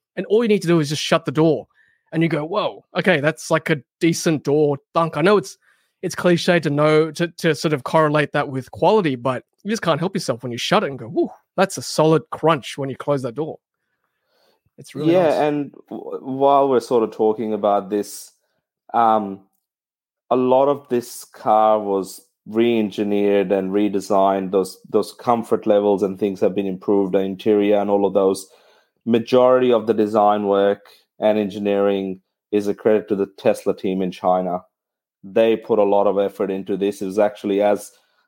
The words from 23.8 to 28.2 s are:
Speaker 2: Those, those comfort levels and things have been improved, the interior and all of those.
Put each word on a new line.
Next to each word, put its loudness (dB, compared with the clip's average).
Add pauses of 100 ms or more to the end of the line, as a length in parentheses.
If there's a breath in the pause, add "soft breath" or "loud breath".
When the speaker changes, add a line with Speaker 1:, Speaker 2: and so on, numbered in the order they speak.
Speaker 2:
Those, -2 (100)
those -2
comfort -2
levels 2
and -2
things -4
have 0
been -2
improved, -2
the 2
interior 0
and -2
all 0
of 0
those. 2 (580 soft breath)